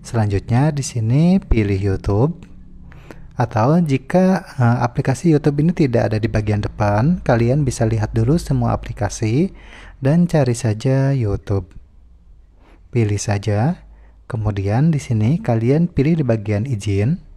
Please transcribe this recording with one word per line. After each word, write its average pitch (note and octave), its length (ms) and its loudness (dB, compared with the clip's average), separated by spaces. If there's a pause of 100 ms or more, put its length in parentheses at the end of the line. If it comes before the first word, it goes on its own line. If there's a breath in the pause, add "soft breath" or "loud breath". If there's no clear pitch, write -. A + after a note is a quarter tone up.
Selanjutnya A2+ 640 0
di C#3+ 160 -4
sini D3 560 2
pilih G2+ 400 0
YouTube. G2+ 560 0 (960 loud breath)
Atau B2+ 480 2
jika, F3 640 0 (160)
eh, A#2+ 240 4
aplikasi C#3 480 0
YouTube D3 320 2
ini F3 80 2
tidak A#2 400 2
ada G#2+ 80 0
di A2 80 -2
bagian G#2 320 -2
depan, A2 640 0
kalian B2+ 400 2
bisa B2 240 -4
lihat G#2+ 240 -2
dulu A#2 240 2
semua A#2+ 400 0
aplikasi A2+ 800 -2 (480 loud breath)
dan E3 240 4
cari C3 240 2
saja C3 640 0
YouTube. G2+ 640 -4 (1120 soft breath)
Pilih G#2 240 0
saja. G#2+ 640 -2 (400 soft breath)
Kemudian G#2 640 -2
di D3+ 160 0
sini A#2+ 400 0
kalian B2+ 480 2
pilih C#3+ 240 2
di D#3 80 -2
bagian G#2+ 400 -2
izin. G#2+ 560 -2 (180)